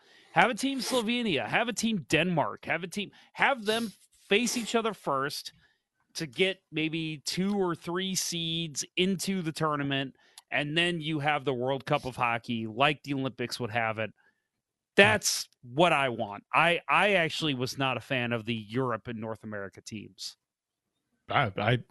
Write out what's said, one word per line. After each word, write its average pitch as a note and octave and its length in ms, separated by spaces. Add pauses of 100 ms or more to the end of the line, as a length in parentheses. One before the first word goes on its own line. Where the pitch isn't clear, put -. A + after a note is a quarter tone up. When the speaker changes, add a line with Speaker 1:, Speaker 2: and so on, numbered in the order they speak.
(320)
Speaker 1:
Have F#3+ 180
a B3+ 40
team C4+ 260
Slovenia, A3+ 680
have F#3+ 220
a B3 40
team G#3+ 360
Denmark, D3+ 560
have D#3+ 180
a F#3 60
team, F3+ 220 (240)
have A#3 300
them A3 280 (360)
face B3 280
each A3+ 180
other A3 200
first C#3 580 (600)
to D#3+ 120
get F#3 320 (140)
maybe D#3 520
two F#3+ 320
or F3+ 180
three F#3 400
seeds E3 720 (120)
into F#3+ 460
the D#3 100
tournament, C#3 600 (360)
and D3 260
then F3 240
you D3+ 200
have D3 240
the C#3 100
World C3 320
Cup C#3+ 180
of B2+ 120
Hockey, A#2 500
like B2+ 380
the C#3+ 100
Olympics C3 460
would A#2+ 100
have A2 280
it. A2 120 (840)
That's G#3 520 (140)
what D3+ 300
I C#3 180
want. G#2+ 420
I, D#3 360
I F3 260
actually D#3+ 400
was B2 240
not C3 180
a A#2 40
fan A#2+ 320
of A2+ 120
the A#2+ 100
Europe A2+ 540
and A2+ 120
North A2 240
America G#2 360
teams. G2 560 (960)
Speaker 2:
I, A#2 260
I, A2+ 220 (120)